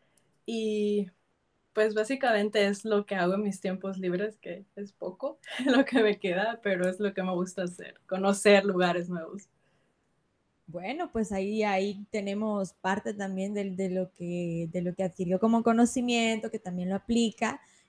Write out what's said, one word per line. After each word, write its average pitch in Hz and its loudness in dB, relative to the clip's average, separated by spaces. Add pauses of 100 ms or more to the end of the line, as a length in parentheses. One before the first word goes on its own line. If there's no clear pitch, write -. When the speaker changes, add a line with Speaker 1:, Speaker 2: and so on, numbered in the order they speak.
(460)
Speaker 1:
Y, 214 0 (640)
pues, 214 2
básicamente 214 2
es 202 -2
lo 208 2
que 196 -4
hago 185 2
en 208 0
mis 190 -4
tiempos 190 -4
libres, 185 -2
que 185 -12 (100)
es 202 -12
poco 262 -8
<laughs> - -6
lo 262 6
que 247 2
me 208 2
queda, 202 -2
pero 185 0
es 185 -4
lo 202 -2
que 190 -4
me 185 -2
gusta 180 -4
hacer, 180 -10
conocer 196 6
lugares 175 0
nuevos. 175 -10 (1160)
Speaker 2:
Bueno, 214 -6
pues 220 -2
ahí, 202 0
ahí 202 0
tenemos 202 -2
parte 208 -2
también 196 -4
del, 196 -4
de 190 -2
lo 185 -2
que, 170 -4
de 180 -2
lo 175 -2
que 190 -4
adquirió 185 0
como 226 4
conocimiento, 233 2
que 220 -6
también 180 -4
lo 196 0
aplica, 233 0 (300)